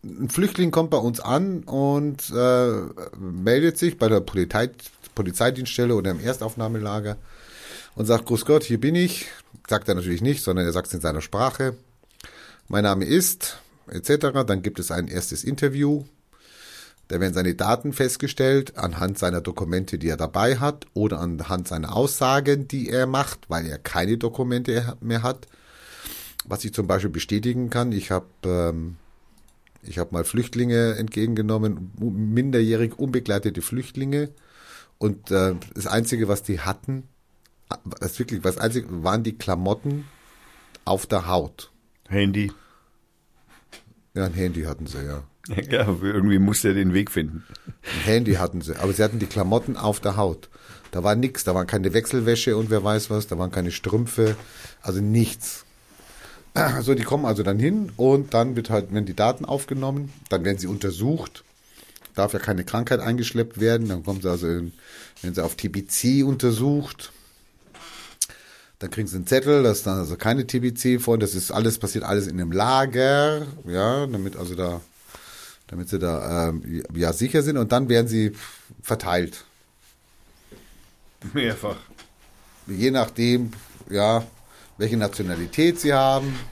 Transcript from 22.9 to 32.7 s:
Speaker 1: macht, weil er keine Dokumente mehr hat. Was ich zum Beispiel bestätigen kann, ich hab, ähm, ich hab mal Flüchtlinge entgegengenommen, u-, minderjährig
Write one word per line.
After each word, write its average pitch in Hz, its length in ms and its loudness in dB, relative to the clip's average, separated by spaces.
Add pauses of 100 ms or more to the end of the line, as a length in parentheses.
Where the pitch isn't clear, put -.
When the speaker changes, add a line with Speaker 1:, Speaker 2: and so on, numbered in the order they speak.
Speaker 1:
macht, 135 440 -4
weil 82 160 -2
er 76 100 -6
keine 90 400 -2
Dokumente 120 840 -2
mehr 113 200 -2
hat. 127 240 -4 (1000)
Was - 180 -6
ich 107 80 -6
zum 101 140 -2
Beispiel 92 240 2
bestätigen 113 580 -2
kann, 120 240 -2
ich 101 180 -4
hab, 92 140 0 (220)
ähm, 85 500 0 (840)
ich - 160 -8
hab 87 140 -2
mal 85 120 -2
Flüchtlinge 117 720 2
entgegengenommen, 107 1040 0
u-, 113 80 -2
minderjährig 113 880 2